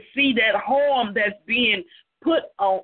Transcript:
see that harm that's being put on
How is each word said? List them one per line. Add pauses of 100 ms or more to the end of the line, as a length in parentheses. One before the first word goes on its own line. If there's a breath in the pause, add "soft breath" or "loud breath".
(160)
see
that
harm
that's (100)
being (400 loud breath)
put (160)
on